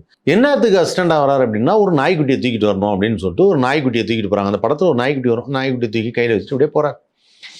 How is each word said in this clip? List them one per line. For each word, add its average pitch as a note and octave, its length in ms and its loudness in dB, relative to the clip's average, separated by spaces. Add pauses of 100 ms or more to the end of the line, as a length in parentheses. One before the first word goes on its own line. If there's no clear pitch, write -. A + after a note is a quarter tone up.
(240)
என்னத்துக்கு A3 560 2
அசிஸ்டண்டா E3 360 0
வராரு C3+ 340 2
அப்படின்னா, A#2+ 280 0
ஒரு G3+ 140 2
நாய்க்குட்டியை C#3+ 480 0
தூக்கிட்டு A2+ 240 -2
வரணும் G#2 300 0
அப்படின்னு G2+ 240 0
சொல்லிட்டு F2+ 280 0
ஒரு F#3 140 2
நாய்க்குட்டியை B2+ 460 0
தூக்கிட்டு A2 260 -2
போறாங்க. G2+ 140 0
அந்த G2+ 160 0
படத்துல D3+ 220 0
ஒரு E3 120 2
நாய்க்குட்டி B2+ 340 -2
வரும், A#2+ 180 -2
நாய்க்குட்டியை B2 560 -4
தூக்கி A#2+ 180 -4
கையில A#2 120 0
வச்சுட்டு A#2+ 300 -2
அப்படியே D3+ 100 0
போறாரு. D3 300 -2 (560)